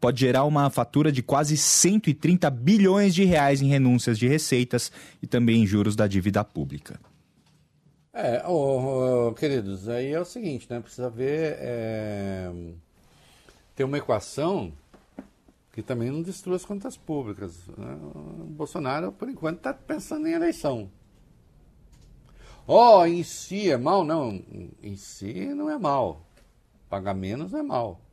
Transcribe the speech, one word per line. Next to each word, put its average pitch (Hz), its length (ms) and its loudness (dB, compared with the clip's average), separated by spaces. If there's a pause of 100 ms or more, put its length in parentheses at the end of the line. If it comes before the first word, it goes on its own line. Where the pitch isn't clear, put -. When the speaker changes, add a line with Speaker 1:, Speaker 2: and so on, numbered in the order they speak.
Speaker 1:
pode 147 180 2
gerar 127 260 4
uma 147 260 2
fatura 143 420 0
de 127 100 -2
quase 147 360 0
cento 196 500 2
e 143 60 2
trinta 165 340 2
bilhões 190 640 4
de 190 100 4
reais 143 360 4
em 139 80 2
renúncias 123 500 4
de 117 80 2
receitas 127 640 0 (300)
e - 60 -10
também 117 360 4
em 104 40 6
juros 104 280 2
da 107 120 2
dívida 101 360 0
pública. 73 560 -10 (1160)
Speaker 2:
É, 139 320 -2
ô, 131 800 2
ô, 113 60 -4
queridos, 101 560 -4
aí 123 200 -4
é 156 80 -2
o 175 60 -4
seguinte, 175 460 -8
né? 120 100 -8
Precisa 123 300 -8
ver, 143 500 -4
é, 107 920 -6 (1300)
tem 135 80 -2
uma 139 140 -4
equação 135 760 -4 (1000)
que 110 120 -12
também 120 280 -6
não 156 120 -6
destrua 180 340 -6
as 180 80 -6
contas 208 320 -10
públicas, 104 580 -8 (220)
né? 131 260 -12
O 151 460 -16
Bolsonaro, 156 640 -6
por - 160 -12
enquanto, - 320 -8
tá 277 140 -6
pensando 311 520 -8
em 330 60 -2
eleição. 311 580 -4 (1800)
Ó, 208 400 10
em 170 160 0
si 190 480 -4
é 135 60 4
mal? 165 260 2
Não, 147 400 -2 (400)
em 101 140 -10
si 170 580 -10
não 294 160 -6
é 302 80 -6
mal. 135 460 -2 (680)
Pagar 98 240 -4
menos 113 380 -8
não 302 80 -6
é - 20 -6
mal. 120 380 -6 (120)